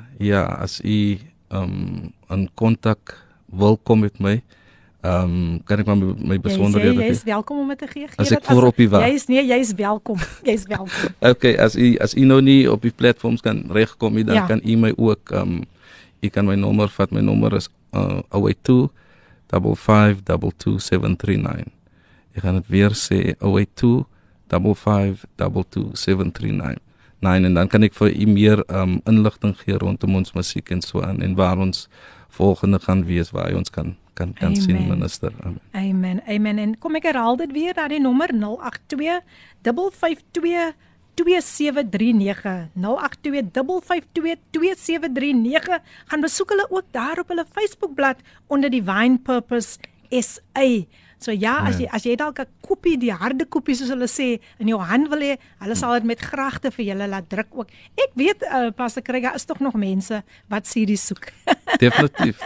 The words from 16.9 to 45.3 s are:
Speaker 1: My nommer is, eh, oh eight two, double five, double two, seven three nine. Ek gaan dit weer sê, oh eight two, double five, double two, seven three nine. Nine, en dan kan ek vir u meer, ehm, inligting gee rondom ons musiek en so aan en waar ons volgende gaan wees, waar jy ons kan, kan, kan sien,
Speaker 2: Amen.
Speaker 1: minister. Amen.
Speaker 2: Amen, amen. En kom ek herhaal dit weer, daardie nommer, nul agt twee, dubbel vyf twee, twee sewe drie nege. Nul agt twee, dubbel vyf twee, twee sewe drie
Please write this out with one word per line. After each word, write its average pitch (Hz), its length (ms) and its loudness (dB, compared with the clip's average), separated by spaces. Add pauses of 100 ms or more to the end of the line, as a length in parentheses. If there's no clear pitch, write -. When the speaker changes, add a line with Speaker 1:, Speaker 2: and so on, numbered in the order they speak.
Speaker 1:
My 107 100 0
nommer 107 340 2
is, - 140 -4 (240)
eh, 95 260 -2 (120)
oh 104 160 0
eight 101 160 -2
two, 131 260 4 (580)
double 104 280 0
five, 104 400 4 (100)
double 85 320 -2
two, 104 220 -2
seven 92 360 -2
three 101 220 -2
nine. 85 280 -6 (720)
Ek 95 80 -10
gaan 92 120 2
dit 87 120 -2
weer 101 240 4
sê, 95 500 -2
oh 98 160 2
eight 101 180 0
two, 123 300 2 (440)
double 95 260 2
five, 98 500 0 (120)
double 92 320 -2
two, 104 240 -6
seven - 380 0
three 107 200 -6
nine. 65 260 -4 (440)
Nine, 92 240 4
en 92 80 4
dan 87 140 4
kan 107 160 4
ek 104 100 2
vir 104 220 2
u 104 100 0
meer, 104 420 6
ehm, 92 380 0
inligting 107 520 2
gee 98 200 -4
rondom 95 380 0
ons 92 180 -2
musiek - 380 -6
en 90 100 -2
so - 200 -6
aan 90 200 -4
en 92 140 -2
waar 92 220 2
ons 95 300 -4 (420)
volgende 98 500 2
gaan 95 260 0
wees, 87 260 -2
waar 90 180 -6
jy 92 80 -2
ons 87 120 -6
kan, - 260 -8 (180)
kan, 87 200 -6
kan - 220 -2
sien, 185 220 2
Speaker 2:
Amen. 92 120 0 (100)
Speaker 1:
minister. - 320 -6 (120)
Amen. - 160 -8 (140)
Speaker 2:
Amen, 190 540 -2
amen. 208 320 -2
En 214 200 -4
kom 320 160 -6
ek 320 80 -4
herhaal 254 340 0
dit 294 140 -6
weer, 320 220 -4
daardie 302 260 -4
nommer, 269 340 2
nul 214 280 -4
agt - 260 -12
twee, 311 320 -4 (420)
dubbel 359 300 -2
vyf 330 300 -4 (100)
twee, 339 400 -2 (440)
twee 349 260 2
sewe 294 480 -2
drie 220 240 0
nege. 196 600 -2
Nul 202 260 -4
agt 294 240 -8
twee, 277 200 -4
dubbel 269 380 -4
vyf 349 320 -4
twee, 330 220 -4 (160)
twee 349 240 0
sewe 330 360 -6
drie 277 240 -2